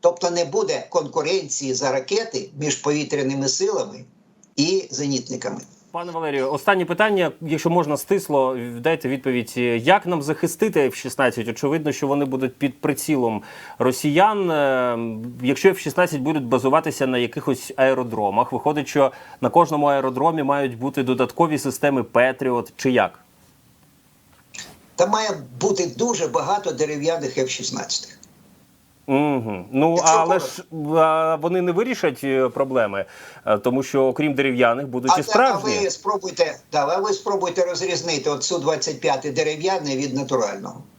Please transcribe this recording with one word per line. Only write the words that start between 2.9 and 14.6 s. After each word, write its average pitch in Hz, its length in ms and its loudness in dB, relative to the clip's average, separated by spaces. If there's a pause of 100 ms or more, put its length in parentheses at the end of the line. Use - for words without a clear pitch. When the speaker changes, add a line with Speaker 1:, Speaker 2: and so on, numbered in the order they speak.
Speaker 1:
силами 180 560 -2 (520)
і 185 340 0
зенітниками. 123 720 -6 (300)
Speaker 2:
Пане 175 220 -10
Валерію, 143 400 -2
останнє 185 320 2
питання, 180 560 2
якщо 160 300 0
можна 156 260 2
стисло, 139 600 2 (240)
дайте 156 280 0
відповідь. 127 440 -2 (340)
Як 190 200 6
нам 175 160 -2
захистити 160 580 0
Ф 131 140 2
шістнадцять? 120 540 0
Очевидно, 147 440 -2
що 143 140 -2
вони 143 180 2
будуть 131 320 -2
під 135 240 -4
прицілом 127 640 0 (360)
росіян. 180 720 2
Е, 131 480 2 (440)